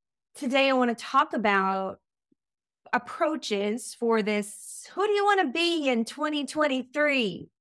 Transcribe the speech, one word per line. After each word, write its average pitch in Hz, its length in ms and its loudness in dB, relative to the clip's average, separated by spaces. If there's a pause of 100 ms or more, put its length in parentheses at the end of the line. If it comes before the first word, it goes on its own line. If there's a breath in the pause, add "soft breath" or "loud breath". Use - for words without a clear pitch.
(340)
today 269 340 2
I 269 60 4
wanna 247 220 2
talk 294 380 0
about 190 680 0 (920)
approaches 240 1000 -4
for 226 280 2
this, 208 720 -4
"Who 381 120 0
do 415 60 2
you 403 120 2
wanna 381 260 4
be 330 380 0
in 233 160 2
twenty 294 400 -4
twenty-three?" 262 1040 0 (120)